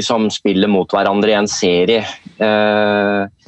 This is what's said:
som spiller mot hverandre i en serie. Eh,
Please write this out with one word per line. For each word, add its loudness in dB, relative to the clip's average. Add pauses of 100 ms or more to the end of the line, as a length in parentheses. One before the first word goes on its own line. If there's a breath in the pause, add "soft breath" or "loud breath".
som 0
spiller 0
mot 0
hverandre 0
i 2
en 0
serie. 0 (380 loud breath)
Eh, 0 (200)